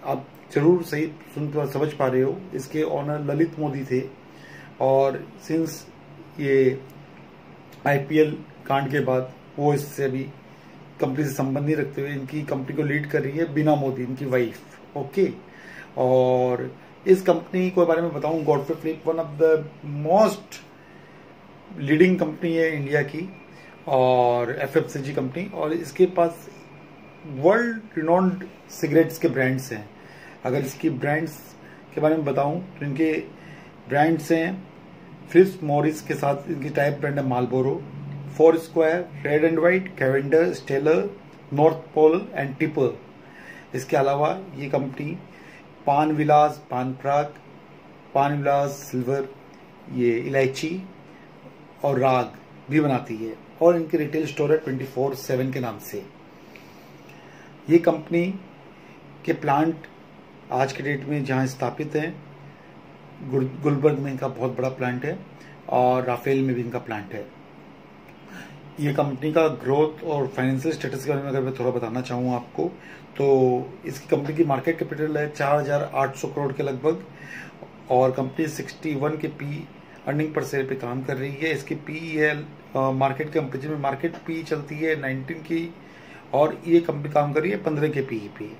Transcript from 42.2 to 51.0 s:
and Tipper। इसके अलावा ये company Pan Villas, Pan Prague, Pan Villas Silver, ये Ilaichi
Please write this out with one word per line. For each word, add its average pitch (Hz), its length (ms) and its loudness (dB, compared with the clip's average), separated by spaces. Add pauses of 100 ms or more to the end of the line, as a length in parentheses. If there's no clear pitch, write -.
and 139 200 -4
Tipper। 147 380 0 (800)
इसके 131 220 -2
अलावा 143 320 2 (260)
ये 139 140 -8
company 143 480 -4 (680)
Pan 151 260 4
Villas, 151 500 4 (100)
Pan 127 220 -2
Prague, 143 400 0 (800)
Pan 143 240 2
Villas 143 340 2
Silver, 135 560 -4 (680)
ये 120 260 2
Ilaichi 139 600 0 (1040)